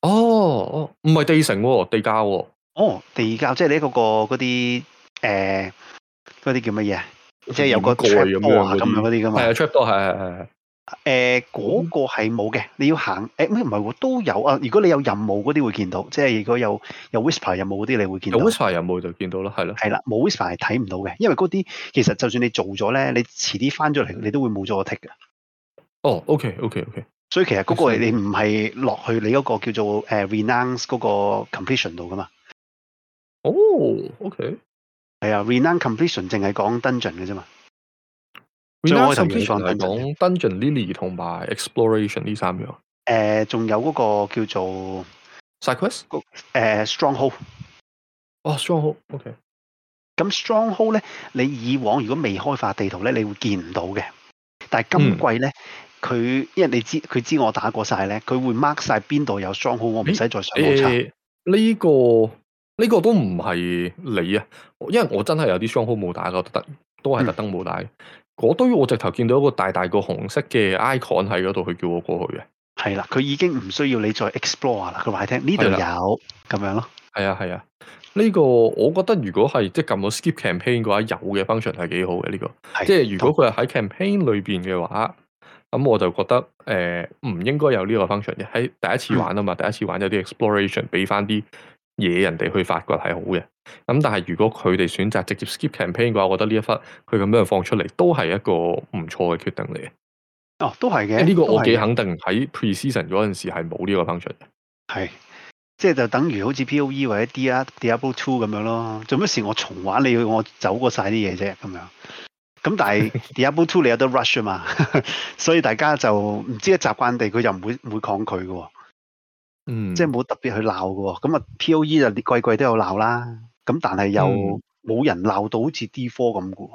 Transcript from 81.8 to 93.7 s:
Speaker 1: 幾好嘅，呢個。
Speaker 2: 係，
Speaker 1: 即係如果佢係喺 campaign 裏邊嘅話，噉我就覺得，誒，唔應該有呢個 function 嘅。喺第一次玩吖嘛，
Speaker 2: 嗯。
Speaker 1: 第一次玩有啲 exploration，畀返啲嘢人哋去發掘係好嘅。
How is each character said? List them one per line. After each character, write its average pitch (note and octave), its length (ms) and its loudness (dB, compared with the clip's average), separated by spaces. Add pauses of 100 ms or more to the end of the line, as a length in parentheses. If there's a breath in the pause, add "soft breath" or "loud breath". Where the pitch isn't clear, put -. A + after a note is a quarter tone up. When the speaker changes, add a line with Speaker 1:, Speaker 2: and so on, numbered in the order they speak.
Speaker 1:
幾 F2 160 -2
好 F2+ 80 -4
嘅， - 160 -4
呢 - 80 -6
個。 - 120 -8 (240)
Speaker 2:
係， - 120 -4
Speaker 1:
即 G3 80 4
係 A#2 220 2
如 D3+ 160 2
果 D3 140 4
佢 A2 60 2
係 A#2+ 140 -2
喺 - 0 - (220)
campaign F#3+ 440 0
裏 G#2 100 0
邊 F#2+ 220 -2
嘅 F2+ 220 -2
話， - 280 -4 (560 soft breath)
噉 B2+ 180 -2
我 A2 100 4
就 F#2 120 2
覺 G2 140 -2
得， B2 240 0 (180)
誒， F2 420 -2 (200)
唔 F2+ 140 -4
應 C3 160 0
該 D3 140 2
有 G2 140 0
呢 A2 80 0
個 G2+ 100 2 (100)
function G2+ 220 -4
嘅。 G2 140 -10
喺 B2 200 -2 (100)
第 F#2 140 -2
一 - 40 -2
次 - 240 -2
玩 F2 120 -2
吖 G#2 80 -2
嘛， F#2+ 120 -2
Speaker 2:
嗯。 - 80 -16
Speaker 1:
第 - 60 0
一 - 20 -2
次 A2 160 -4
玩 F#2 140 -4
有 G2 80 0
啲 G2 140 0
exploration， G2+ 640 0
畀 F#2+ 180 -2
返 G2+ 200 0
啲 G#2+ 160 -2 (540 loud breath)
嘢 F2+ 240 0
人 F2 180 2
哋 - 140 -2
去 G2 100 0
發 E2+ 180 0
掘 - 140 -2
係 F2 200 -2
好 F2 60 -8
嘅。 F2+ 200 -2 (460 loud breath)